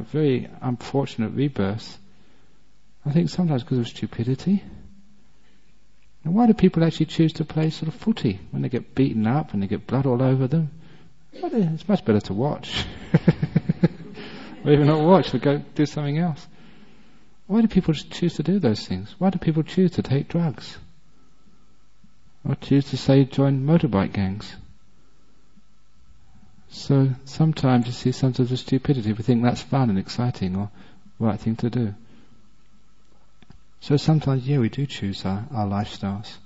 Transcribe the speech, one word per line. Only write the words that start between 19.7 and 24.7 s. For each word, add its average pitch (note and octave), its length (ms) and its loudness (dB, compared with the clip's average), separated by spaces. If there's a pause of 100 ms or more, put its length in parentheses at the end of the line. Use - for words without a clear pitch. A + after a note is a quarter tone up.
to - 120 -2
take - 240 0
drugs? - 500 -4 (1700)
Or C3+ 80 0
choose - 340 2
to, C3 80 -4
say, C#3 260 6
join C#3 420 2
motorbike C#3 480 2
gangs? G2 420 -4 (2250)